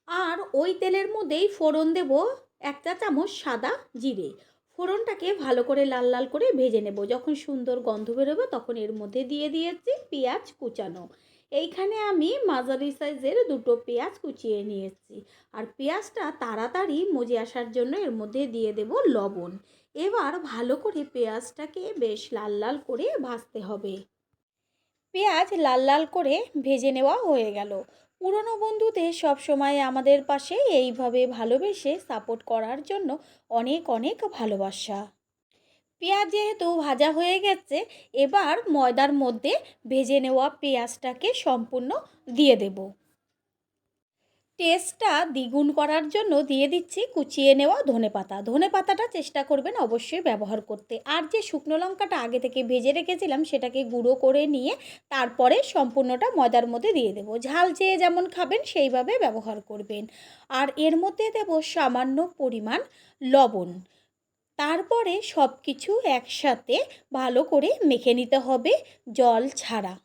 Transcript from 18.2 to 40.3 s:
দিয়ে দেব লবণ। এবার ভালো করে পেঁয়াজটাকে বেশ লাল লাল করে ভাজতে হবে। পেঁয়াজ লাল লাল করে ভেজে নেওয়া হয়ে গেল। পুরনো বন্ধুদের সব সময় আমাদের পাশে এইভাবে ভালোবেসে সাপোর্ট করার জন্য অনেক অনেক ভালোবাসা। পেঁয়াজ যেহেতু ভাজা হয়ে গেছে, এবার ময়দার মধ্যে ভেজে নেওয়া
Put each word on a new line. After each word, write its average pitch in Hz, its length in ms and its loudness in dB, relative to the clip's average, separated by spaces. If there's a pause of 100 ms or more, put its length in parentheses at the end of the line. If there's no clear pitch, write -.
দিয়ে 226 260 -4
দেব 214 180 -4 (160)
লবণ। 196 460 0 (420)
এবার 339 380 -2 (120)
ভালো 240 320 -2
করে 339 260 -4 (100)
পেঁয়াজটাকে 254 720 -6 (160)
বেশ 214 220 -2 (120)
লাল 214 280 -6
লাল 247 160 -2 (100)
করে 269 200 -4 (160)
ভাজতে 233 380 -10
হবে। 202 340 -8 (1200)
পেঁয়াজ 381 340 2 (160)
লাল 254 220 4
লাল 285 200 4
করে 302 280 0 (280)
ভেজে 269 300 2
নেওয়া 269 300 2
হয়ে 254 300 2
গেল। 202 200 -8 (480)
পুরনো 427 360 -2
বন্ধুদের 427 560 0 (100)
সব 285 160 4
সময় 285 420 0
আমাদের 262 440 4
পাশে 285 320 -2 (240)
এইভাবে 247 460 0
ভালোবেসে 262 640 0 (140)
সাপোর্ট 226 380 -8
করার 226 380 -4
জন্য 392 280 -4 (400)
অনেক 254 400 0
অনেক 247 280 -2 (140)
ভালোবাসা। 196 680 -4 (1000)
পেঁয়াজ 392 300 2
যেহেতু 415 340 -2 (100)
ভাজা 294 360 2
হয়ে 349 280 2
গেছে, 370 380 0 (360)
এবার 294 400 4 (160)
ময়দার 277 440 4
মধ্যে 269 380 0 (340)
ভেজে 262 340 2
নেওয়া 262 260 2 (120)